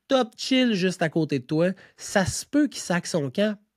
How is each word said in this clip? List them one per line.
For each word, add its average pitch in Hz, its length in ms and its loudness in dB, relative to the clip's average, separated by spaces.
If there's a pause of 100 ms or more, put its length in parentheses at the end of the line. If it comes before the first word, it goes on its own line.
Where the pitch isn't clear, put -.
top 254 280 2
chill 254 380 2
juste 180 280 0
à 160 80 0
côté 151 280 0
de 127 60 -8
toi, 170 280 0 (260)
ça - 260 0
se - 220 -6
peut 294 200 2
qu'il - 140 -6
saque 175 260 -2
son 143 240 -2
camp, 202 260 -2 (200)